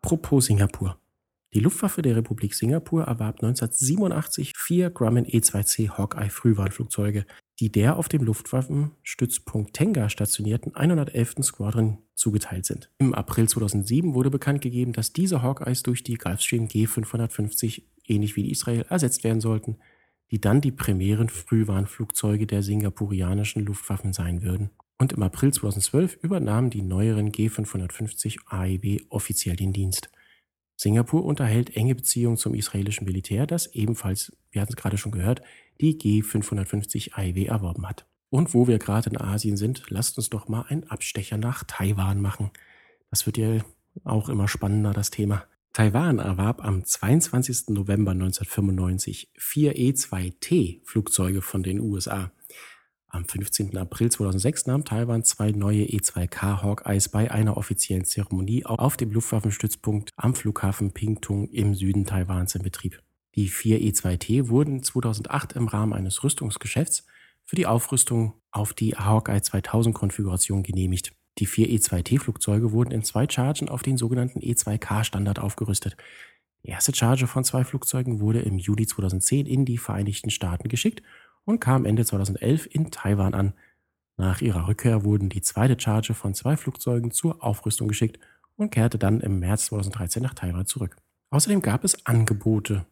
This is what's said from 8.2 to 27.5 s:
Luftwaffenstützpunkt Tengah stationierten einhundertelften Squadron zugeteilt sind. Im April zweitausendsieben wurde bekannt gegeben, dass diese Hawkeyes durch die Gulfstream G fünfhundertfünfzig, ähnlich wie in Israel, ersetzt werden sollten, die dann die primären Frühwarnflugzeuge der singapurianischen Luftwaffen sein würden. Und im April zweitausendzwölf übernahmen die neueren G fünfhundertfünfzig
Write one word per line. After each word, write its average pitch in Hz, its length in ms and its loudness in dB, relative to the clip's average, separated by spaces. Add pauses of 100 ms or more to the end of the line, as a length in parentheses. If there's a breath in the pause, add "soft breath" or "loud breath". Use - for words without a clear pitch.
Luftwaffenstützpunkt 127 1500 -2
Tengah 147 360 2
stationierten - 680 -2
einhundertelften 143 680 0
Squadron 107 560 0 (160)
zugeteilt 101 500 0
sind. - 320 -8
Im 135 160 4
April 113 340 2
zweitausendsieben 113 680 0
wurde 131 160 2
bekannt 139 300 0
gegeben, 123 320 -2
dass 110 200 -2
diese 175 300 2
Hawkeyes 127 400 -2
durch 123 200 -2
die 117 120 -4
Gulfstream 113 520 -2
G 107 200 2
fünfhundertfünfzig, 110 1000 -4 (200)
ähnlich 104 280 0
wie 104 60 -2
in 98 80 -2
Israel, 120 400 -2
ersetzt 151 340 0
werden 113 180 2
sollten, 110 360 -2 (540 soft breath)
die 107 100 -2
dann 107 180 6
die 143 120 2
primären 104 580 2
Frühwarnflugzeuge 104 1160 0
der 101 160 0
singapurianischen 101 1000 -2
Luftwaffen 101 480 -4
sein 87 300 -4
würden. 98 300 -2 (260)
Und 135 160 2
im 110 100 0
April 135 300 2
zweitausendzwölf 127 680 0
übernahmen 127 480 2
die 110 120 -4
neueren 104 500 2
G 107 160 0
fünfhundertfünfzig 104 1000 -4